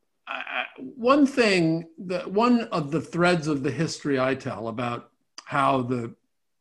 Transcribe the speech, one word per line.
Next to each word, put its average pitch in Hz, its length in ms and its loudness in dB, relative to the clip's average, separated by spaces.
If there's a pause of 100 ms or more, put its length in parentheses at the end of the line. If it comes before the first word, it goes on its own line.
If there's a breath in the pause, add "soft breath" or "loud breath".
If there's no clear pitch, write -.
(280)
I, - 60 -10
I, - 320 -6 (120)
one 262 480 2
thing, 175 720 2
the, 180 240 -6
one 226 400 2 (100)
of 147 200 -4
the 156 100 0
threads 170 460 2
of 143 160 0
the 147 80 -2
history 143 480 -2
I 131 160 2
tell 113 340 -8
about 120 420 -8 (320)
how 139 380 2
the 123 340 -4 (460)